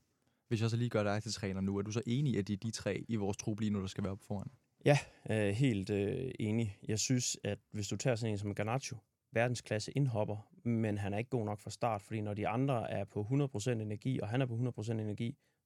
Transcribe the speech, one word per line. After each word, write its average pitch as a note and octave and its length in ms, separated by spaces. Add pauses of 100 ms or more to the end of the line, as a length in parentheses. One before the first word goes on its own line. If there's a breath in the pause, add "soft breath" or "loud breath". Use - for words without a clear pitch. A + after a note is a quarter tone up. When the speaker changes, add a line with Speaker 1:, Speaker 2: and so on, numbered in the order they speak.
(480)
Speaker 1:
Hvis A2 140
jeg A2+ 80
så A#2 60
lige A#2+ 140
gør G#2+ 120
dig G#2 200
til G#2+ 100
træner F#2+ 280
nu, G2 160
er G2 60
du G#2+ 80
så A2+ 160
enig B2+ 260
i, G2+ 40
at G2 120
det G#2 40
er G2 60
de A2+ 120
tre - 380
i A2+ 80
vores G2+ 200
trup G#2+ 240
lige G#2+ 100
nu, G#2 100
der F#2+ 60
skal G2+ 180
være F#2+ 80
oppe G2+ 120
foran? G2 260 (340)
Speaker 2:
Ja, C#3+ 140 (320 loud breath)
øh, G#2+ 240
helt, G#2 360
øh, G2 480
enig. G#2+ 400 (100)
Jeg G#2+ 100
synes, - 460
at G2+ 140 (120)
hvis G#2 180
du G#2 80
tager B2 200
sådan A2+ 160
en G2+ 60
som G2+ 160
Garnacho, A2+ 420 (360)
verdensklasse A#2 600
indhopper, G#2+ 560 (160)
men A2 340
han G#2 160
er G#2 40
ikke A#2+ 120
god A#2+ 140
nok G#2 140
fra - 120
start, A2 320
fordi A2 180
når G#2 140
de G2+ 140
andre A#2+ 420
er G2 140
på G#2 180
hundrede C3+ 260
procent A2+ 340
energi, G#2+ 380
og G#2 80
han B2 140
er C3 40
på A#2 100
hundrede A#2+ 160
procent A2 280
energi, G#2+ 360 (300)